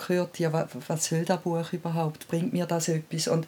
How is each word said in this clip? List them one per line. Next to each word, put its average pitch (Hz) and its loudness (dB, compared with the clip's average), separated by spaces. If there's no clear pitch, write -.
hört, 180 0
ja, 160 2
wa-, 160 0
was 160 0
soll 165 2
das 180 2
Buch 165 0
überhaupt? 160 -2
Bringt 170 0
mir 180 0
das 170 0
etwas? 160 0
Und 165 2